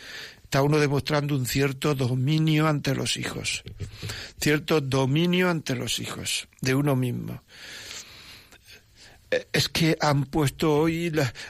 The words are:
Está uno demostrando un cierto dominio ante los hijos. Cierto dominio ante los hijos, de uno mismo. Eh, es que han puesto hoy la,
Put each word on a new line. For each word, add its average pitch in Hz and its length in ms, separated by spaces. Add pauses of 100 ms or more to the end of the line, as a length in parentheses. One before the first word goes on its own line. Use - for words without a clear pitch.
(440)
Está - 160
uno 147 180
demostrando 147 560
un 127 120
cierto 135 480
dominio 151 760
ante 143 260
los 123 220
hijos. - 460 (760)
Cierto 151 440
dominio 147 640
ante 160 260
los 120 240
hijos, 117 480 (140)
de 131 140
uno 143 200
mismo. 120 480 (1900)
Eh, - 200
es - 160
que 160 320
han 143 240
puesto 156 500
hoy 165 360
la, 151 220 (180)